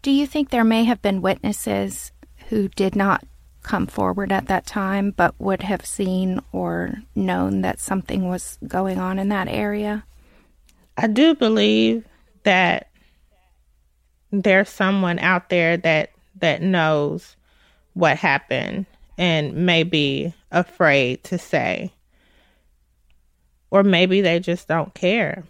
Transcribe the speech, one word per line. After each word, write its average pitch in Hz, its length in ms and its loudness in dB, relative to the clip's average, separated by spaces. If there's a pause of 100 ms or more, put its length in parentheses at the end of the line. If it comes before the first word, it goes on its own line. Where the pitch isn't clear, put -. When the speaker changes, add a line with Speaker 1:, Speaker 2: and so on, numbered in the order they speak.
Speaker 1:
Do 277 80 -2
you 277 160 4
think 294 220 -2
there 240 160 2
may 226 200 4
have 233 180 0
been 196 180 0
witnesses 196 920 -4 (360)
who 208 200 -2
did 190 280 -2
not 196 300 0 (360)
come 185 240 -2
forward 190 460 -2
at 190 140 -2
that 185 200 -2
time 202 440 -2
but 175 280 0
would 190 240 -2
have 190 220 -4
seen 185 560 -4 (120)
or 175 420 -4 (200)
known 190 460 -2
that 190 180 -4
something 190 480 -4
was 180 400 -8
going 190 320 -4
on 185 200 -4
in 196 100 -2
that 196 200 -2
area? 208 560 -4 (920)
Speaker 2:
I 233 100 0
do 277 280 4
believe 220 720 2 (380)
that 185 440 2 (1400)
there's 196 400 2
someone 190 480 0
out 180 320 0
there 170 260 2
that, 160 340 0 (260)
that 160 260 0
knows 156 720 0 (560)
what 160 240 2
happened 139 680 -2 (320)
and 160 340 0 (140)
may 170 160 4
be 147 500 -2 (180)
afraid 139 760 0
to 185 120 -6
say. 131 560 -4 (1800)
Or 196 120 4
maybe 190 400 4
they 170 180 2
just 175 260 -4
don't 160 280 -2
care 185 560 -2